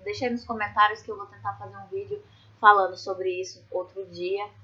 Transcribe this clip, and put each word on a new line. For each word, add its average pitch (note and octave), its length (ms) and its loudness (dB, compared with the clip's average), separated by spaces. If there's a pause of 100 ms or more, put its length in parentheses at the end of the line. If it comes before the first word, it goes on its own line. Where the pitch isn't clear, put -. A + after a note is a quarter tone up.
deixa G#3 220 -6
aí B3 60 0
nos A#3+ 140 -6
comentários G#3+ 560 0
que A3+ 100 -12
eu G3+ 60 -8
vou G3+ 80 -12
tentar - 320 -10
fazer G#3 180 -16
um - 120 -16
vídeo G4 360 -10 (360)
falando F#3+ 360 8
sobre F#3 460 -6
isso - 280 -12
outro F#3 360 -8
dia F#3 440 -6 (140)